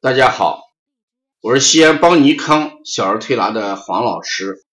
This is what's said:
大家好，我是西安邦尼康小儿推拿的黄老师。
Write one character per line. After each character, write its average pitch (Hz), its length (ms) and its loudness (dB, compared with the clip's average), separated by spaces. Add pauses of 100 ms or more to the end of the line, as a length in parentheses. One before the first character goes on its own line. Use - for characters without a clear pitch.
大 131 100 0
家 127 180 2
好， - 320 -2 (760)
我 113 120 -2
是 135 80 2
西 160 240 4
安 156 160 4
邦 170 220 4
尼 147 100 4
康 151 520 -2
小 - 200 -6
儿 104 140 -2
推 123 160 -4
拿 104 160 -2
的 101 240 -6
黄 95 280 -6
老 90 200 -6
师。 - 500 -10